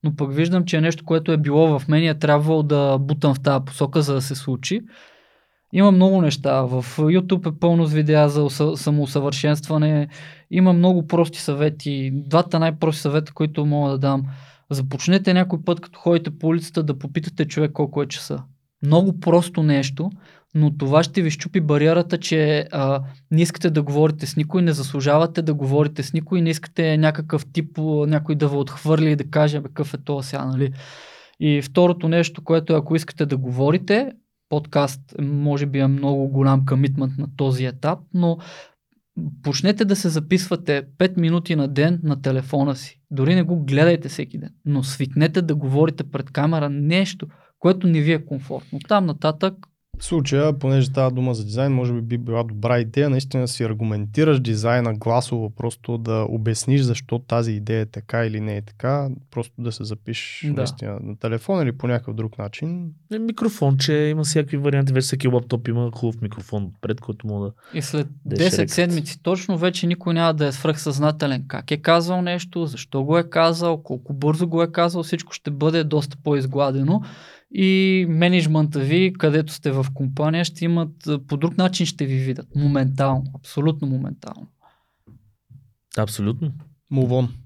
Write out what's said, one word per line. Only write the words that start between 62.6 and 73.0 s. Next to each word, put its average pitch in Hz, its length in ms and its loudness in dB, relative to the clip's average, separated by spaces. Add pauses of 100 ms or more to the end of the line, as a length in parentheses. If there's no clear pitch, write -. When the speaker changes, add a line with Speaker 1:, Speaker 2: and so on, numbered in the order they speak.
Speaker 3:
Е, 220 60 -6
микрофонче, 180 760 0
има 151 300 0
всякакви 151 320 0
варианти, 139 360 2
вече 131 120 2
всеки 135 240 0
лаптоп 120 400 0
има 117 260 -2
хубав 117 280 -4
микрофон 104 420 -6
отпред, 104 360 -6
който 110 260 -10
мога 101 200 -4
да - 320 -10
Speaker 1:
И 147 40 -4
след 147 240 -4 (180)
Speaker 3:
да 139 100 -4
е 135 40 -2
Speaker 1:
десет 180 160 2
Speaker 3:
шрекът. - 160 0
Speaker 1:
седмици 175 520 -2
точно 180 360 -2
вече 180 280 0
никой 175 280 -2
няма 165 200 2
да 151 120 0
е 135 60 0
свръхсъзнателен 147 960 -2
как - 220 -10
е 151 60 0
казал 170 460 2
нещо, 175 440 -4
защо 143 380 -6